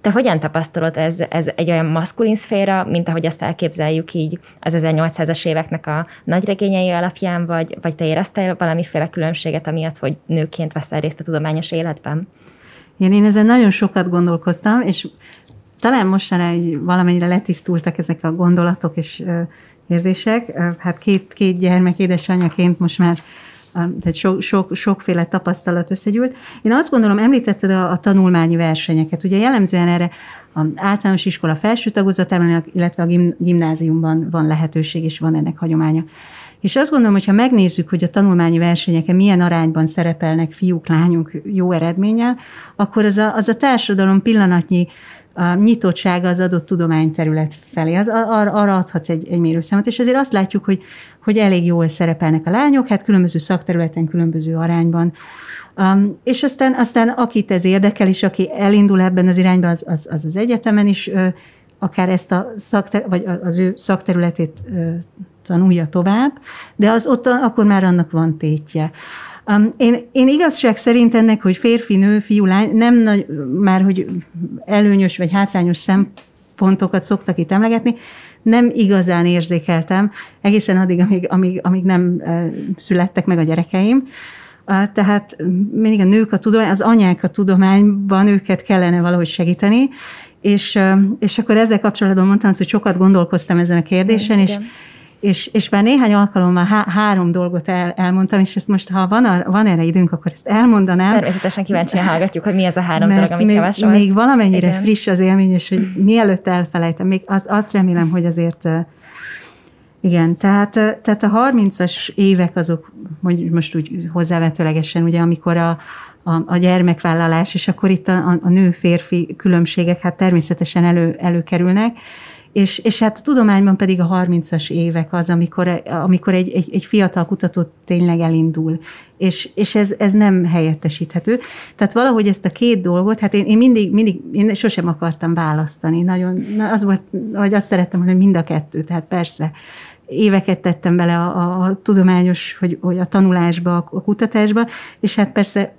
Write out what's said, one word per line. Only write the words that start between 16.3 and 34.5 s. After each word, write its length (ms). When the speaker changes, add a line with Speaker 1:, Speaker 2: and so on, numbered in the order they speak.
Speaker 2:
így 280
valamennyire 460
letisztultak 720
ezek 260
a 80
gondolatok 640
és, 300
ö, 140
érzések. 680
Ö, 140
hát 200
két, 340
két 260
gyermek 400
édesanyjaként 800
most 200
már, 200
ö, 40
tehát 140
so-, 260
sok-, 340
sokféle 500
tapasztalat 680
összegyűlt. 460
Én 100
azt 180
gondolom, 280
említetted 520
a, 200
a 80
tanulmányi 580
versenyeket. 680
Ugye 120
jellemzően 520
erre 220
a 60
általános 520
iskola 300
felső 340
tagozatában, 760
illetve 280
a 40
gim-, 320
gimnáziumban 920
van 160
lehetőség, 580